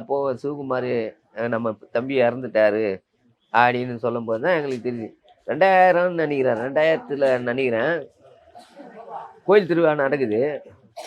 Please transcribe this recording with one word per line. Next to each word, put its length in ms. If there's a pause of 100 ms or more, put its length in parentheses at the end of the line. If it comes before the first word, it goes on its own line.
அப்போ 160 (260)
சிவகுமார், 480 (480)
அஹ், 160
நம்ம 200 (220)
தம்பி 200 (100)
இறந்துட்டாரு 580 (680)
அப்படின்னு 500
சொல்லும் 240
போது 180
தான் 120
எங்களுக்கு 300
தெரியுது. 200 (400)
ரெண்டாயிரம்னு 760
நினைக்கிறேன், 420
ரெண்டாயிரத்துல 640 (200)
நினைக்கிறேன், 440 (1500)
கோயில் 240
திருவிழா 240 (100)
நடக்குது. 380 (640)